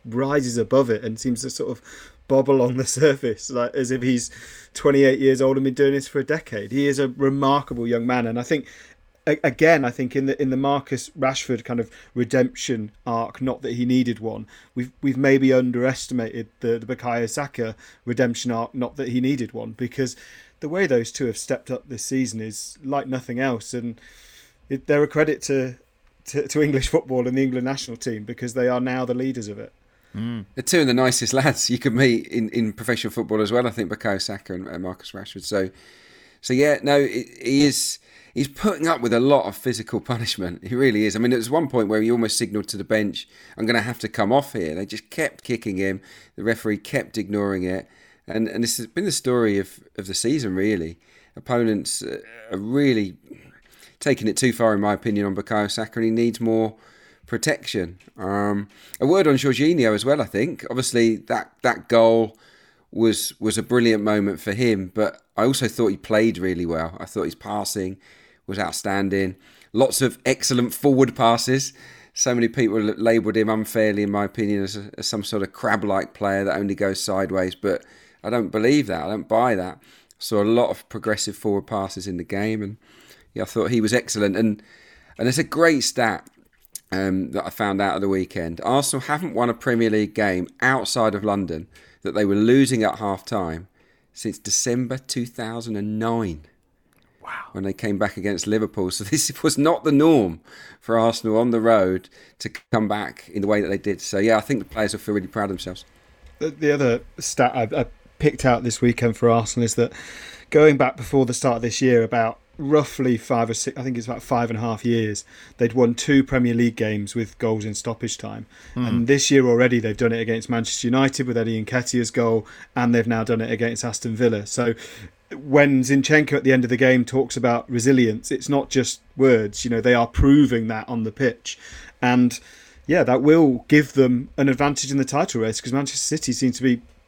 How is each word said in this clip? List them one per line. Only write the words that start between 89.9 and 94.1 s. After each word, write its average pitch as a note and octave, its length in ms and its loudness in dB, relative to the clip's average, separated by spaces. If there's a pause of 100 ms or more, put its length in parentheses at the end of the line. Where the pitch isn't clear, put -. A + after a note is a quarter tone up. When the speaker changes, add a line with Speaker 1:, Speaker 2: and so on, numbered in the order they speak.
Speaker 3:
game F#2+ 340 0 (140)
outside A#2 540 0
of G2 100 -6
London F#2 420 -2 (360)
that E2+ 100 -6
they G#2 100 0
were G2 120 2
losing B2 480 4
at - 160 -2
half-time F#2+ 680 -6 (460)